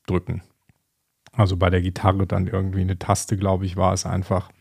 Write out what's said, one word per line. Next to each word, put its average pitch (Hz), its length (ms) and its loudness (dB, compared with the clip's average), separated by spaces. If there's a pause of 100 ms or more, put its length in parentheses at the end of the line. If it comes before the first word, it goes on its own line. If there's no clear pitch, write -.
drücken. - 380 -2 (880)
Also 98 240 2
bei 90 140 4
der 90 100 2
Gitarre 92 460 2
dann 95 200 0
irgendwie 95 340 -2
eine 92 180 -2
Taste, - 380 0
glaub 95 260 0
ich, 92 120 -6
war 95 160 2
es 95 140 -4
einfach. 92 560 -4